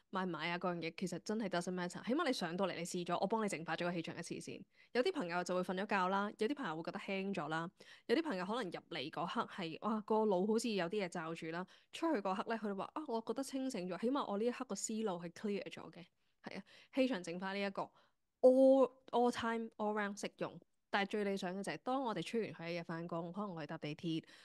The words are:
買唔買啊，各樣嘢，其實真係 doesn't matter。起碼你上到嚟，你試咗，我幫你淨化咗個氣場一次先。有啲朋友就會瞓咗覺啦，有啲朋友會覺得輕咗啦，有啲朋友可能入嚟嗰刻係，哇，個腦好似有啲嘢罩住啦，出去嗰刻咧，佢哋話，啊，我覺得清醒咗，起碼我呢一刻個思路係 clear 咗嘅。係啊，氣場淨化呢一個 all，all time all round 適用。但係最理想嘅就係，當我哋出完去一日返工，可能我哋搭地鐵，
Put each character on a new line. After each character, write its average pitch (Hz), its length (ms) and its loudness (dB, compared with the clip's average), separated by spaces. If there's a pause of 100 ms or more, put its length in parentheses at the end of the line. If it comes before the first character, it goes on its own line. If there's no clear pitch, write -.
(120)
買 190 140 -2
唔 190 40 -2
買 160 200 -2
啊， 175 80 0
各 180 160 0
樣 175 40 -4
嘢， 165 200 -4
其 196 80 -4
實 170 140 -4
真 214 180 -4
係 214 120 -2
doesn't 180 240 0
matter。 180 320 -4
起 208 100 0
碼 339 100 0
你 262 60 2
上 175 240 -2
到 190 120 0
嚟， 156 100 -4
你 170 80 -4
試 175 200 -4
咗， 196 140 0
我 196 80 2
幫 220 160 0
你 208 60 0
淨 165 160 -4
化 165 100 -2
咗 170 80 -4
個 175 80 0
氣 175 100 -2
場 151 160 -6
一 170 40 -8
次 - 180 -8
先。 - 240 -12 (300)
有 240 100 4
啲 381 80 2
朋 254 160 -2
友 175 160 0
就 180 120 0
會 180 60 2
瞓 180 140 -2
咗 190 120 -2
覺 190 220 2
啦， 196 280 2
有 214 100 0
啲 285 80 0
朋 277 120 -6
友 160 100 -4
會 165 60 -6
覺 170 80 -4
得 208 80 -8
輕 196 340 -4
咗 170 160 -2
啦， 165 200 -2 (380)
有 233 80 6
啲 320 80 2
朋 302 140 -2
友 180 80 -2
可 196 100 -2
能 247 80 -2
入 165 160 -6 (160)
嚟 151 160 -4
嗰 160 160 -2
刻 233 260 -2
係， 165 280 -6
哇， 214 200 0
個 220 220 0
腦 196 240 4
好 214 100 4
似 233 120 0
有 190 200 2
啲 208 160 0
嘢 170 40 -6
罩 165 260 -4
住 165 120 -8
啦， 170 180 -4 (260)
出 330 220 0
去 214 80 2
嗰 190 140 0
刻 208 120 -4
咧， 226 100 0
佢 214 140 -2
哋 196 40 -2
話， 190 200 -4
啊， 311 140 -4
我 226 180 0
覺 233 60 -2
得 254 100 -2
清 262 260 -2
醒 185 200 -4
咗， 175 100 -4
起 226 100 0
碼 269 200 2
我 202 80 0
呢 214 80 2
一 240 60 4
刻 240 120 -6
個 - 120 -6
思 - 180 -4 (100)
路 214 80 2 (100)
係 175 100 -6
clear 202 380 -2
咗 - 220 -14
嘅。 170 140 -16 (380)
係 - 160 -8
啊， 196 40 -12 (300)
氣 262 140 6
場 226 140 0
淨 175 180 -6
化 190 140 -2
呢 196 80 -2
一 202 80 2
個 185 200 -4 (520)
all，all 254 880 8
time 226 460 -2
all 214 160 0
round 202 260 0
適 190 200 -4
用。 165 200 -6 (320)
但 202 140 4
係 196 40 -10
最 208 160 0
理 196 100 2
想 190 180 -2
嘅 196 80 -4
就 185 120 -2
係， 151 60 -4
當 262 240 0
我 220 120 -2
哋 170 60 -2
出 226 180 -2
完 185 140 -2
去 170 200 -6
一 175 40 -2
日 170 60 -4
返 170 220 -4
工， 175 280 -6
可 196 80 -6
能 202 120 -4
我 165 80 -6
哋 147 60 -4
搭 160 100 -6
地 151 180 -4
鐵， 160 280 -2 (220)